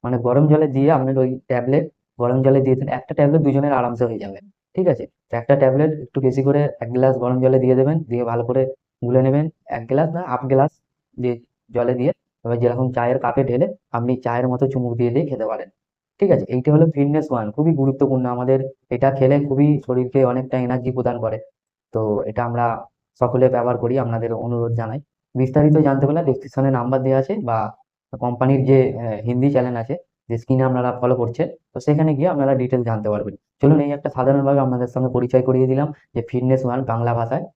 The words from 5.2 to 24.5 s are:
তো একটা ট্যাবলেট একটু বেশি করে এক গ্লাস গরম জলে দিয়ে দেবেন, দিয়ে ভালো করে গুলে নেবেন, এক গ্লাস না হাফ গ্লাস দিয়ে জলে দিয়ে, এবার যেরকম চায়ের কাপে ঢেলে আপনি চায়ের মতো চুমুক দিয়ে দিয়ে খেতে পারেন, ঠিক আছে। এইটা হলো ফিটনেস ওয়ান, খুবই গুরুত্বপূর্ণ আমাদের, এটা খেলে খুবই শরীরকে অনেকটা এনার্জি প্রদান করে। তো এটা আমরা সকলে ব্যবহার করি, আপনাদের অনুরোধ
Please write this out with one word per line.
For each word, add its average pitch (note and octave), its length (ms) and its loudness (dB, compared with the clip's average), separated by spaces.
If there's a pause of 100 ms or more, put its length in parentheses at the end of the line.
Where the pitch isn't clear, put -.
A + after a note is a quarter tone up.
তো A#2 80 -4
একটা B2+ 180 0
ট্যাবলেট D3 440 2
একটু C#3+ 220 -6
বেশি C3 220 0
করে C#3+ 260 2 (100)
এক A#2 140 -8
গ্লাস B2+ 240 2
গরম B2 240 -2
জলে C3 180 4
দিয়ে B2+ 160 2
দেবেন, C#3+ 240 2
দিয়ে A#2+ 240 -6
ভালো A#2+ 220 -4
করে C3 280 -2 (320)
গুলে B2+ 160 2
নেবেন, C#3+ 280 0 (160)
এক B2 220 -10
গ্লাস D3 220 0
না E3+ 120 -6
হাফ B2+ 240 -6
গ্লাস C3+ 260 2 (500)
দিয়ে A#2+ 200 -4 (320)
জলে A#2+ 200 0
দিয়ে, B2 180 -2 (340)
এবার A#2 140 -2
যেরকম B2 320 0
চায়ের B2 280 -2
কাপে B2+ 240 -2
ঢেলে C3 300 -2 (180)
আপনি A#2+ 260 -2
চায়ের B2 300 -4
মতো B2+ 200 -2
চুমুক B2 300 -4
দিয়ে A#2+ 140 0
দিয়ে C3+ 140 0
খেতে A2 200 -6
পারেন, A2 240 -8 (500)
ঠিক G3 120 2
আছে। C#3+ 160 2
এইটা B2+ 260 0
হলো D#3+ 120 6
ফিটনেস D3+ 460 0
ওয়ান, A2 200 -4
খুবই D#3 240 0
গুরুত্বপূর্ণ C3+ 500 0
আমাদের, C3 440 0 (200)
এটা C3 220 2
খেলে C3+ 340 2
খুবই C#3+ 400 2
শরীরকে B2+ 400 0
অনেকটা B2+ 320 -2
এনার্জি B2 340 -2
প্রদান B2 280 -4
করে। A2 200 -4 (540)
তো G#2+ 280 -2
এটা A2 240 -4
আমরা A#2 400 -4 (340)
সকলে B2 300 2
ব্যবহার A#2+ 280 0
করি, B2 220 -2
আপনাদের A#2 340 -4
অনুরোধ A#2 400 -4